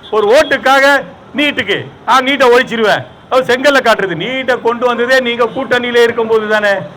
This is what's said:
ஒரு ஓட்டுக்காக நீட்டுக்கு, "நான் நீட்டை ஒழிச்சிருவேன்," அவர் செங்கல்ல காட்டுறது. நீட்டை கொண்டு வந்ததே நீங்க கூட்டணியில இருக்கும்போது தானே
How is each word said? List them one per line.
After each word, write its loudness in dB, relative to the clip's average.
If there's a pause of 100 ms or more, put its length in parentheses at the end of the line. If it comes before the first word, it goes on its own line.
(160)
ஒரு 0 (120)
ஓட்டுக்காக 2 (520)
நீட்டுக்கு, -2 (300)
"நான் 2
நீட்டை 2
ஒழிச்சிருவேன்," 0 (260)
அவர் 0
செங்கல்ல 2
காட்டுறது. 0
நீட்டை -4 (120)
கொண்டு -2
வந்ததே 0 (100)
நீங்க -2 (100)
கூட்டணியில 0
இருக்கும்போது 0
தானே 2 (240)